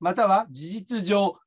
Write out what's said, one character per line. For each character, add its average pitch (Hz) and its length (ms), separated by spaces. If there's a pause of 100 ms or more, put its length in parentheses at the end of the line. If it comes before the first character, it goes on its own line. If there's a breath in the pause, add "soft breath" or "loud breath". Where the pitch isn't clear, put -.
ま 175 140
た 220 120
は 190 220
事 147 220
実 214 340
上 202 320 (100)